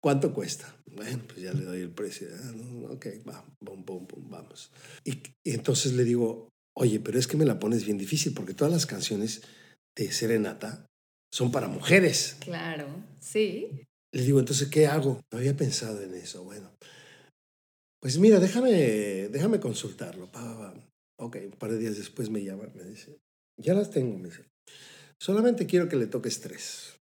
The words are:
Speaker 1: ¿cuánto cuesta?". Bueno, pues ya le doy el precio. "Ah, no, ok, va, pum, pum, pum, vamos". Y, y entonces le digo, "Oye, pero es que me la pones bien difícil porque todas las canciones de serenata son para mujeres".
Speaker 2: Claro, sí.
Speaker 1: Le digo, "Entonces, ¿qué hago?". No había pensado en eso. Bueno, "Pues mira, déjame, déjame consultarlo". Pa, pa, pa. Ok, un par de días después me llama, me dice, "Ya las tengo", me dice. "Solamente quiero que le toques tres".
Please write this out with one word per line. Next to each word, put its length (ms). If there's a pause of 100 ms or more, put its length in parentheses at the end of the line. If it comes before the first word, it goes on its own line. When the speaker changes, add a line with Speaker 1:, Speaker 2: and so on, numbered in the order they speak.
Speaker 1:
¿cuánto 320
cuesta?". 400 (220)
Bueno, 320
pues 140
ya 120
le 120
doy 160
el 100
precio. 380 (160)
"Ah, 100
no, 380
ok, 120 (220)
va, 160 (160)
pum, 240
pum, 240
pum, 220
vamos". 420 (320)
Y, 140 (260)
y 100
entonces 400
le 120
digo, 420 (300)
"Oye, 240
pero 180
es 80
que 80
me 100
la 140
pones 240
bien 140
difícil 360
porque 200
todas 180
las 140
canciones 560 (560)
de 160
serenata 720 (480)
son 180
para 160
mujeres". 760
Speaker 2:
Claro, 460 (320)
sí. 640 (320)
Speaker 1:
Le 80
digo, 180
"Entonces, 280
¿qué 180
hago?". 340 (120)
No 80
había 180
pensado 460
en 100
eso. 300
Bueno, 260 (1300)
"Pues 180
mira, 200
déjame, 300 (600)
déjame 300
consultarlo". 720
Pa, 120
pa, 300
pa. 140 (320)
Ok, 260
un 60
par 200
de 60
días 200
después 320
me 140
llama, 200 (120)
me 80
dice, 340 (420)
"Ya 140
las 180
tengo", 280
me 100
dice. 140 (760)
"Solamente 460
quiero 240
que 60
le 120
toques 340
tres". 580 (100)